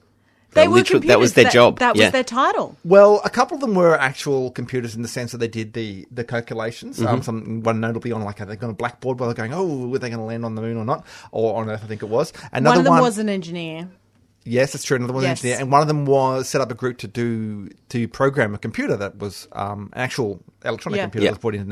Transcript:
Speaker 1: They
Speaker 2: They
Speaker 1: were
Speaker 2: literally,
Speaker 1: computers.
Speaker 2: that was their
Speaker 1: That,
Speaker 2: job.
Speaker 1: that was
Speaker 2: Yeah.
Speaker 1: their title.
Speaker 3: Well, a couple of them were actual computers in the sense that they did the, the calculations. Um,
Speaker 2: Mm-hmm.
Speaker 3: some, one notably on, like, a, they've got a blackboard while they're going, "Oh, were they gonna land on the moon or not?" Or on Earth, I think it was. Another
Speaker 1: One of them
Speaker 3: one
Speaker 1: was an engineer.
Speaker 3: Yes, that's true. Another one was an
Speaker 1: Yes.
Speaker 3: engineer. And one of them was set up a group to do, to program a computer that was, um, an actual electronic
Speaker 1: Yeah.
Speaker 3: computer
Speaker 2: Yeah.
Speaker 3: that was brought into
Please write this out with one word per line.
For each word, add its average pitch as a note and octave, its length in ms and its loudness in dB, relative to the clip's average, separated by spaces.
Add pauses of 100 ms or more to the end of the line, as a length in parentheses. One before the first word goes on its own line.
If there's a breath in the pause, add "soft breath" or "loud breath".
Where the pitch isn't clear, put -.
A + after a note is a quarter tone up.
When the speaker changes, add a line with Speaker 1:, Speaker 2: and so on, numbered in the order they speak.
(540)
Speaker 1:
They D#4 100 8
Speaker 2:
They D4+ 40 6
Speaker 1:
were E4 80 2
Speaker 2:
literally, F#4 240 6
Speaker 1:
computers. - 140 -2
Speaker 2:
that G#2+ 80 8
was A#2+ 140 4
their C3 100 10
Speaker 1:
That, A2 80 2
Speaker 2:
job. A#2+ 260 6
Speaker 1:
that - 140 2
was G#2 80 4
Speaker 2:
Yeah. G#2+ 80 6
Speaker 1:
their B3+ 160 0
title. C#4 580 -2
Speaker 3:
Well, G3+ 400 8
a G3 60 -2
couple C4 260 0
of C4+ 60 -8
them B3 120 -2
were E3+ 240 6
actual C3+ 540 -2
computers A#2+ 440 -6
in A#2 60 -8
the A#2 60 -8
sense B2 240 -8
that A#2+ 60 -12
they A#2 100 -2
did A2 240 -8
the, G#2+ 400 -10
the A#2+ 140 -8
calculations. A#2 720 -8
Um, A2+ 80 0
Speaker 2:
Mm-hmm. A#2 140 0
Speaker 3:
some, A2+ 420 -8
one A2+ 160 0
notably A2+ 320 -4
on, A2 140 -6
like, G#2 160 -10
a, G#2 40 -10
they've G2+ 140 -14
got A#2+ 100 -8
a A2 40 -8
blackboard A#2+ 440 -6
while B2 120 -4
they're A#2 180 -6
going, B2+ 60 -8
"Oh, D3+ 340 -4
were B2+ 100 -4
they B2 120 -4
gonna A2+ 160 -8
land A#2 180 -8
on A2+ 120 -6
the A2 60 -6
moon A2+ 140 -4
or A2+ 80 -6
not?" C3+ 220 -6 (260 loud breath)
Or A2 300 0
on A2 80 -6
Earth, G#2+ 160 -8
I - 20 -16
think G#2+ 160 -10
it G#2 60 -10
was. C3 240 -2 (180 loud breath)
Another C#3 220 2
Speaker 1:
One - 60 6
of E3+ 40 2
them C#4 120 4
Speaker 3:
one C4 60 6
Speaker 1:
was A#3 160 2
an G#3+ 120 -4
engineer. E3+ 580 -8 (560)
Speaker 3:
Yes, B2 300 0
that's C#3 100 -10
true. C#3 140 0
Another A#2+ 160 -4
one C3 80 -2
was C3+ 40 0
an C3+ 40 2
Speaker 1:
Yes. B2+ 160 -2
Speaker 3:
engineer. B2 160 -2
And C3 100 -4
one C#3+ 120 6
of D3 40 0
them D3 180 0
was C3 440 2
set D3 100 0
up B2 100 -2
a A#2+ 60 -8
group B2 220 -6
to A2 100 -12
do, A2 640 -6 (200)
to A#2 200 -4
program C3+ 440 0
a G2+ 40 -10
computer D#3+ 400 -4
that G2+ 220 -8
was, G2+ 340 -12
um, G2+ 400 -8
an B2 80 -8
actual A2+ 400 -4 (240)
electronic B2 320 -6
Speaker 1:
Yeah. G3 60 -4
Speaker 3:
computer G#2 220 -4
Speaker 2:
Yeah. - 60 4
Speaker 3:
that G#2 60 -6
was - 40 -18
brought A2 140 -4
into G2+ 160 -6